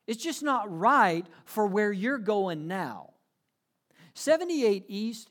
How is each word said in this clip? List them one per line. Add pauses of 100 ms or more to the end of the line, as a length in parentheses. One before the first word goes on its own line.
It's
just
not (120)
right (180)
for
where
you're
going
now." (1000)
Seventy-eight
East